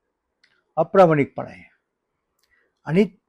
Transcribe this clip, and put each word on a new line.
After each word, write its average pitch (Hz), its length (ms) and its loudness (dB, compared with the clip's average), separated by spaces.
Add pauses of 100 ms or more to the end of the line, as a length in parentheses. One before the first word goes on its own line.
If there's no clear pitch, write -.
(760)
अप्रामाणिकपणा 156 720 0
आहे. - 140 -20 (1200)
आणि 175 180 -2 (260)